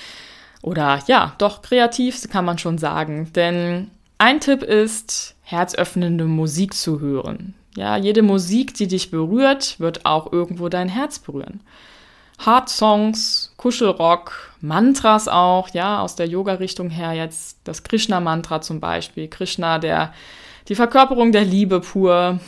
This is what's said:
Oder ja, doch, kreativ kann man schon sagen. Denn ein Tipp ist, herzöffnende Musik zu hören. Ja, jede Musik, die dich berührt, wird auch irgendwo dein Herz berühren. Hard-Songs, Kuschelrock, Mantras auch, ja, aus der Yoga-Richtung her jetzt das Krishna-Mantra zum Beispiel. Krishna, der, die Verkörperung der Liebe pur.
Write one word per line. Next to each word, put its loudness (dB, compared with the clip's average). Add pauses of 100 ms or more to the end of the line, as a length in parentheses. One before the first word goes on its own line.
(600)
Oder 0
ja, 4
doch, -2
kreativ -2
kann -2
man -2
schon -4
sagen. -4
Denn -2 (280)
ein 4
Tipp 2
ist, -2
herzöffnende -2
Musik 0
zu -4
hören. -6 (240)
Ja, -2
jede 4
Musik, 2
die -4
dich -4
berührt, 0
wird -4
auch 0
irgendwo -2
dein -2
Herz -6
berühren. -12 (800)
Hard-Songs, 0
Kuschelrock, 0 (120)
Mantras 4
auch, 2
ja, -2
aus -6
der -2
Yoga-Richtung -4
her -6
jetzt -10
das -12
Krishna-Mantra -2
zum -8
Beispiel. -6
Krishna, -4
der, -2 (540)
die -2
Verkörperung 4
der 6
Liebe 2
pur. 2